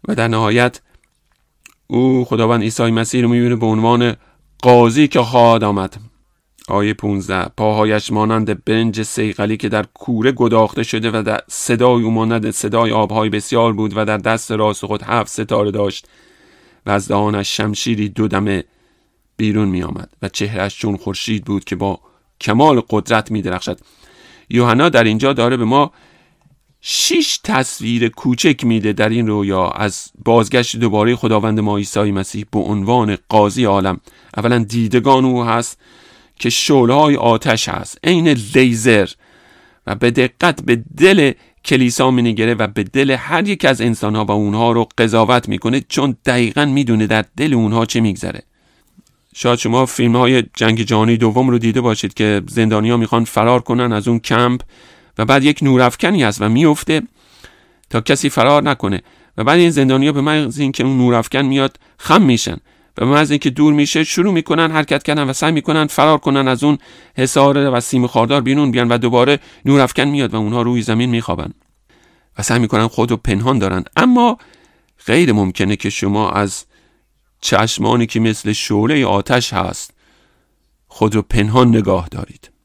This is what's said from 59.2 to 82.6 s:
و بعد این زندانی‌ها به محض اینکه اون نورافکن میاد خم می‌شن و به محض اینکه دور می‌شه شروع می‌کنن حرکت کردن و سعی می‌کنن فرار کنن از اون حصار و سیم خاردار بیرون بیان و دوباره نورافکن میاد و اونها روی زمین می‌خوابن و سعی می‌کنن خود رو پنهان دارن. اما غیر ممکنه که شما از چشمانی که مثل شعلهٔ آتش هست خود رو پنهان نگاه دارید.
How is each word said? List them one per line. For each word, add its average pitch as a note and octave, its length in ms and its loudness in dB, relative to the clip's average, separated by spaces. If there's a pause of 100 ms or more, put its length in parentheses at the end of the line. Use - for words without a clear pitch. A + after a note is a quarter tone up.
و A#2 60 -4
بعد D#3 160 4
این E3+ 100 6
زندانی‌ها C#3 420 2
به C#3 100 -2
محض C#3+ 380 -2
اینکه C3+ 240 -2
اون C3+ 140 0
نورافکن B2 440 2
میاد C3+ 380 -2 (180)
خم F#3 240 4
می‌شن A#2 360 2 (400)
و - 80 -2
به - 0 -
محض C#3+ 260 2
اینکه D3 180 0
دور D3 240 2
می‌شه D3 300 0
شروع F3+ 300 0
می‌کنن D#3+ 380 0
حرکت D3+ 320 -2
کردن D3 260 -2
و C3+ 40 -6
سعی D#3+ 180 -2
می‌کنن D#3 360 0
فرار D3+ 300 2
کنن C#3 300 0
از B2+ 160 0
اون D3 140 4 (380)
حصار C#3 580 2
و A#2+ 60 0
سیم B2 280 0
خاردار A#2+ 340 0
بیرون C3+ 300 0
بیان A#2+ 160 0
و A#2 100 2
دوباره B2 420 2 (260)
نورافکن C3+ 380 4
میاد C#3+ 300 -2
و A2+ 40 -4
اونها A2 240 -2
روی A#2+ 200 0
زمین A2+ 280 0
می‌خوابن F2 420 -4 (840)
و - 60 -8
سعی A#2 160 0
می‌کنن A2+ 280 0
خود A#2+ 240 -2
رو A2+ 60 0
پنهان A#2 420 -2
دارن. F#2+ 240 -2 (140)
اما A#3+ 400 2 (680)
غیر C#3+ 260 2
ممکنه G2+ 440 0
که - 140 -6
شما G2+ 400 -2
از G2 360 -4 (760)
چشمانی A2 640 0
که A2+ 140 -6
مثل A2 340 -2
شعلهٔ A2+ 520 0
آتش G2+ 480 0
هست F2+ 400 -6 (920)
خود A2 280 -2
رو G#2+ 60 2
پنهان G#2+ 460 2
نگاه F#2+ 440 2
دارید. - 400 -14 (140)